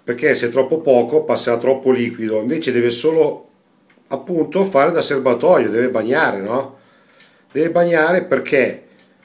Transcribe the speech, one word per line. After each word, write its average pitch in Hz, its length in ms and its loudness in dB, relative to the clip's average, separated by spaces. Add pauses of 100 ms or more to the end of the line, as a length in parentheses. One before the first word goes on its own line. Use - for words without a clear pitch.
perché 123 320 0
se 117 140 -2
è - 20 -2
troppo 135 300 0
poco 127 420 2
passerà 120 340 -2
troppo 131 360 0
liquido, 110 480 -2
invece 131 320 -4
deve 120 180 2
solo 147 600 -2 (580)
appunto 165 560 -2
fare 151 260 2
da 165 120 -2
serbatoio, 131 680 2
deve 120 180 0
bagnare, 117 520 -2
no? 117 380 -6 (720)
Deve 160 180 0
bagnare 170 540 2
perché? 120 580 0 (420)